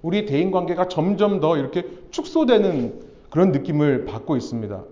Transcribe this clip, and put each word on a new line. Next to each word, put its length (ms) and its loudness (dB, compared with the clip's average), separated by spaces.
우리 240 0
대인관계가 600 0
점점 520 0
더 180 2
이렇게 280 -4
축소되는 880 0
그런 220 4
느낌을 540 2
받고 300 -6
있습니다. 560 -6